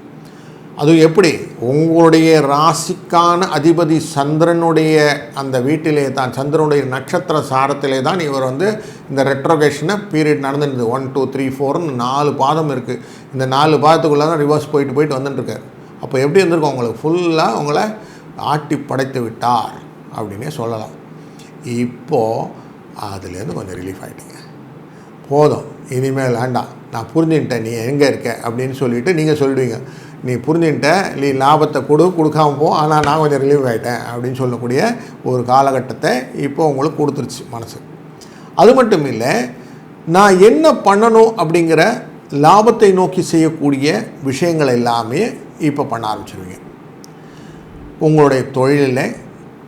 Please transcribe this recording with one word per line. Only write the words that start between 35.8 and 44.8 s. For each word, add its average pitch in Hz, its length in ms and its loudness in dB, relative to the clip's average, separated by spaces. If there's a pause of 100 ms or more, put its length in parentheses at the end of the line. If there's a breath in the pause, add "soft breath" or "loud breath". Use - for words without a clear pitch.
இப்போ 151 320 -2
உங்களுக்கு 147 400 -2
கொடுத்துருச்சு 143 440 -8
மனசு. 113 260 -12 (800 loud breath)
அது 208 200 6
மட்டும் 214 320 2
இல்லை, 120 260 -2 (720 loud breath)
நான் 190 340 6
என்ன 285 320 6
பண்ணணும் 220 640 4
அப்படிங்கிற 165 680 2 (280)
லாபத்தை 196 600 6
நோக்கி 185 300 0
செய்யக்கூடிய 151 840 0 (160)
விஷயங்கள் 151 440 0
எல்லாமே 120 640 0 (280)